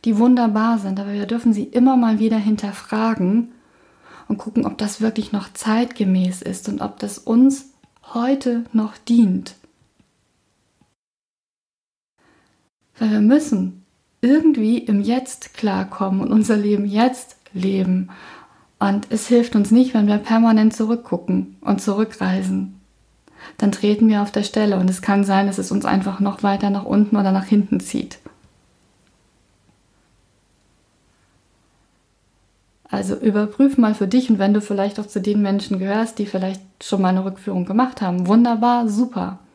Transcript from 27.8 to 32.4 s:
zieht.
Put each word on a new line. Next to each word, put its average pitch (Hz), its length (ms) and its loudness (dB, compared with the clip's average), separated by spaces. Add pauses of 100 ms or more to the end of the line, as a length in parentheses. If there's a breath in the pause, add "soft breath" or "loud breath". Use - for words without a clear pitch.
zieht. - 380 -8 (4000)